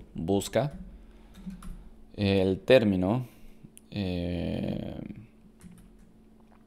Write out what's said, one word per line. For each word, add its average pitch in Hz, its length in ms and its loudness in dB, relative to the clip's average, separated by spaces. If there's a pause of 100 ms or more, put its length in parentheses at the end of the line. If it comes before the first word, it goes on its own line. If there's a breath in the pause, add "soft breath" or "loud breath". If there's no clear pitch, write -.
(160)
busca 101 580 -2 (1400 loud breath)
el 95 440 4
término. 110 680 4 (640 loud breath)
Eh, 87 1080 -4 (1700)